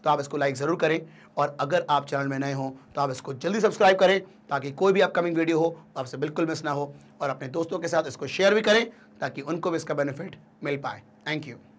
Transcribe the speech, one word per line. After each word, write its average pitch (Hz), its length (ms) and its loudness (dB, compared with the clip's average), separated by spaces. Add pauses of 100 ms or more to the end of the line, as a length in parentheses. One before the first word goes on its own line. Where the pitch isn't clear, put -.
तो 156 60 2
आप 147 100 2
इसको 139 180 -6
लाइक 139 180 0
ज़रूर 151 200 -2
करें, 160 240 0 (380)
और 143 220 0
अगर 170 300 0
आप 143 180 2
चैनल 139 200 -2
में 139 120 -4
नए 139 140 -2
हों 135 160 -4 (260)
तो 143 60 -2
आप 139 100 0
इसको 131 220 -10
जल्दी 180 280 -2
सब्सक्राइब 196 380 6
करें 190 200 6 (300)
ताकि 139 220 -4
कोई 190 220 2
भी 196 80 6
अपकमिंग 175 360 4
वीडियो 160 220 2
हो 165 160 2 (220)
आपसे 131 200 -8
बिल्कुल 156 280 0
मिस 160 180 -4
ना 151 80 -2
हो, 143 220 -4 (280)
और 143 80 -2
अपने 139 200 -6
दोस्तों 165 300 -4
के 170 80 -6
साथ 156 200 0
इसको 135 200 -10
शेयर 196 260 2
भी 220 80 2
करें 220 240 4 (360)
ताकि 139 200 -8
उनको 165 300 -4
भी 165 60 -2
इसका 156 160 -6
बेनिफिट 147 460 -6 (240)
मिल 143 140 -4
पाए। 113 240 -10 (260)
Thank 151 200 -6
you। 117 320 -20